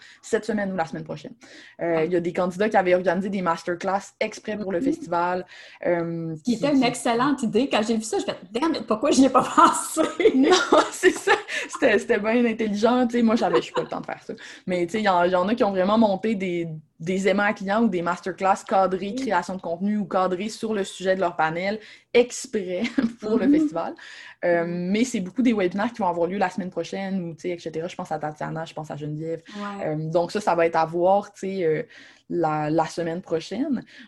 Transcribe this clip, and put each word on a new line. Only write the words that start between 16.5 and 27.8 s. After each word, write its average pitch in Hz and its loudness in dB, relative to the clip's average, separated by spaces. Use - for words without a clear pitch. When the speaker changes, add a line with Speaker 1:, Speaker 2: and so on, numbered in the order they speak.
Speaker 1:
des 190 -2
aimants 202 2
à 214 2
clients 202 0
ou 233 4
des 180 -2
masterclass 185 0
cadrées, 190 2
Speaker 2:
Oui. - -
Speaker 1:
création 196 -2
de 185 -10
contenu 190 -2
ou 202 -2
cadrées 185 -2
sur 220 -6
le 196 -2
sujet 190 -2
de 190 -2
leur 175 0
panel 170 -2
exprès 208 0
<laughs> 240 -2
pour 214 0
le 269 2
Speaker 2:
Mhm. 285 6
Speaker 1:
festival. 285 0
Euh, 170 2
Speaker 2:
Mhm. 175 -4
Speaker 1:
mais 214 2
c'est 240 -2
beaucoup 185 -2
des 233 4
webinaires 202 0
qui - -10
vont 185 0
avoir 170 0
lieu 190 -4
la 185 2
semaine 185 -6
prochaine 190 -6
ou, 165 -8
tu - -18
sais, 180 -6
et 175 -6
cetera. 160 -6